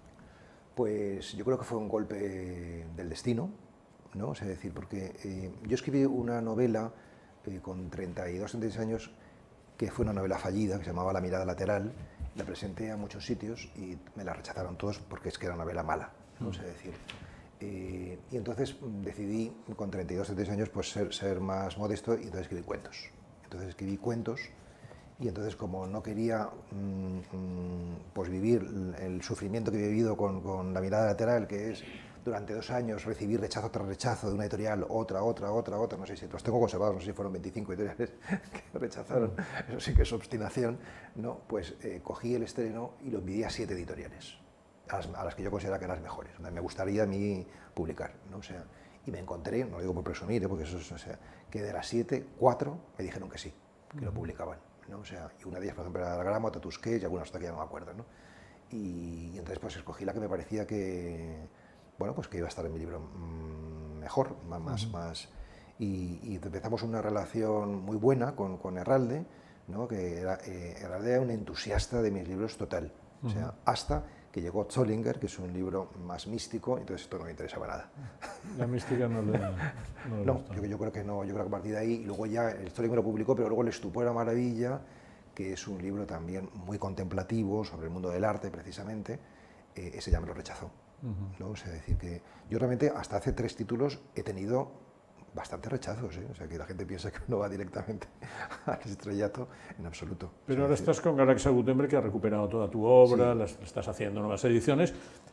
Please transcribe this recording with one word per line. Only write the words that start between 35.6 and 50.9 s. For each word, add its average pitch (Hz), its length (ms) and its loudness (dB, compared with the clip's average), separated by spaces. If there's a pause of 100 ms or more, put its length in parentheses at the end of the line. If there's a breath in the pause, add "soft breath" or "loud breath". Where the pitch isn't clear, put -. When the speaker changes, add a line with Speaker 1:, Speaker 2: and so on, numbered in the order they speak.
Speaker 1:
otra, 107 200 0
no 95 60 -6
sé 101 120 -8
si - 120 -10
los - 140 -8
tengo 117 180 4
conservados, 95 360 6
no 92 40 -4
sé 87 60 -6
si 101 80 -2
fueron 98 180 -2
veinticinco 95 400 -4
editoriales 101 480 -2
<laughs> - 520 -6
que - 60 -6
rechazaron, 120 560 0
Speaker 2:
Mm. - 360 -6
Speaker 1:
eso 123 100 -4
sí - 140 2
que - 80 12
es - 100 0
obstinación, 117 640 -2 (380 loud breath)
¿no? 117 220 -4 (100)
Pues, 101 340 -2
eh, 92 220 -6
cogí 117 300 -2
El 113 80 2
Estreno 117 500 -4 (100)
y 139 80 -8
lo 107 100 0
envié 95 260 0
a - 40 -2
siete 104 240 -4
editoriales, 87 600 -8 (560)
a 95 80 -2
las, 87 160 -6
a 92 100 -4
las 85 100 -4
que - 80 -8
yo 95 80 -2
consideraba 95 280 0
que 92 80 -6
eran 90 100 -2
las 82 60 -8
mejores, - 320 -10
donde 87 160 -10
me 85 100 -4
gustaría 98 440 2
a - 20 6
mí 98 400 0 (280 loud breath)
publicar, - 380 -4 (180)
¿no? 95 80 -10
O 101 40 -10
sea, 90 200 -12 (440 loud breath)
y - 40 -4
me 87 100 -4
encontré, 92 440 -2
no 92 120 -6
lo 87 40 -6
digo 92 140 0
por 85 100 -2
presumir, 92 400 0
¿eh? 98 40 0
Porque 85 160 -2
eso 82 120 -4
es, 82 160 -10